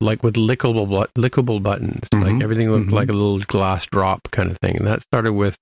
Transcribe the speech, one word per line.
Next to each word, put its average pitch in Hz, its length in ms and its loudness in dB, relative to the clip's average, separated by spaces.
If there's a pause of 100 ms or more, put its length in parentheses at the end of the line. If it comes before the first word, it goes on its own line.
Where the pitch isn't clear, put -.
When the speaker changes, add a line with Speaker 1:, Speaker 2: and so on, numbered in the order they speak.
Speaker 1:
like, 110 240 0
with 110 100 2
lickable 113 540 0
bu-, 98 320 0
lickable 120 420 0
buttons. - 500 -4
Speaker 2:
Mm-hmm. 107 80 4
Speaker 1:
Like, 104 220 2
everything 113 300 0
looked 107 140 2
Speaker 2:
Mm-hmm. 98 100 2
Speaker 1:
like 101 140 0
a - 20 0
little 101 260 2
glass 95 480 -2
drop 95 460 -2
kind 92 180 0
of 87 80 -8
thing. - 180 0
And 101 120 -2
that 110 140 -2
started 113 320 -2
with 101 280 0